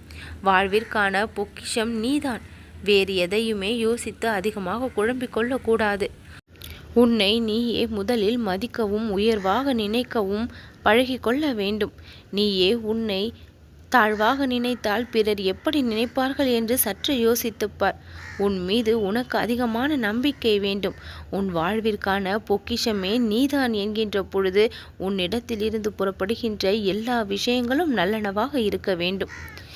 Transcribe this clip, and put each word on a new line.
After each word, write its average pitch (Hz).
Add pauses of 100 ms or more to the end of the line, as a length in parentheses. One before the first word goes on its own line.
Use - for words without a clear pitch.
(440)
வாழ்விற்கான 196
பொக்கிஷம் 214
நீதான். 262 (400)
வேறு 196
எதையுமே 202
யோசித்து 226
அதிகமாக 208
குழம்பிக் 240
கொள்ளக்கூடாது. 220 (880)
உன்னை 233 (100)
நீயே 226
முதலில் 220
மதிக்கவும் 214
உயர்வாக 214
நினைக்கவும் 214 (340)
பழகிக்கொள்ள 254
வேண்டும். 202 (400)
நீயே 196 (140)
உன்னை 214 (680)
தாழ்வாக 220
நினைத்தால் 240
பிறர் 214
எப்படி 196
நினைப்பார்கள் 254
என்று 226
சற்று 220
யோசித்துப் 226
பார். 196 (420)
உன் 202
மீது 214
உனக்கு 220
அதிகமான 240
நம்பிக்கை 240
வேண்டும். 196 (340)
உன் 196
வாழ்விற்கான 196
பொக்கிஷமே 208
நீதான் 247
என்கின்ற 208
பொழுது 196 (340)
உன்னிடத்திலிருந்து 208
புறப்படுகின்ற 196 (100)
எல்லா 220
விஷயங்களும் 247
நல்லனவாக 208
இருக்க 190
வேண்டும். 180 (440)